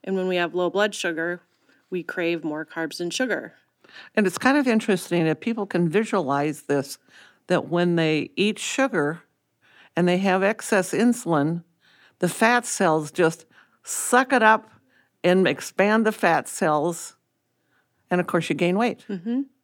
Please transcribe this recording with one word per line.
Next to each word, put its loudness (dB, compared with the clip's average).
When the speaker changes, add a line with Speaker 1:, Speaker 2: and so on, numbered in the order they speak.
Speaker 1:
And -4
when 0
we 0
have -2
low 0
blood 0
sugar, -6
we -6
crave -4
more -6
carbs -8
and -4
sugar. -4
Speaker 2:
And 2
it's -4
kind 2
of 2
interesting 2
that 0
people -4
can 0
visualize -2
this, -2
that 0
when 2
they 0
eat 0
sugar -2
and 2
they 2
have 2
excess 0
insulin, 0
the 0
fat 2
cells 0
just 0
suck 0
it 2
up 4
and 4
expand 0
the 2
fat 0
cells. -2
And 0
of -4
course, -2
you -2
gain 0
weight. -2
Speaker 1:
Mm-hmm. -4